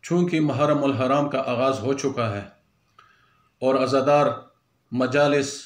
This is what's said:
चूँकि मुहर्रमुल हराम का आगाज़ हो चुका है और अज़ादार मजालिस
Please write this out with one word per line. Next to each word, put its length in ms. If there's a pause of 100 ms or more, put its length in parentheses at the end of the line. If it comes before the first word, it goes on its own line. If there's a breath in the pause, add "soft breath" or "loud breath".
चूँकि 400
मुहर्रमुल 520
हराम 340
का 100 (120)
आगाज़ 300
हो 140
चुका 340
है 180 (1120 soft breath)
और 200
अज़ादार 540 (560)
मजालिस 760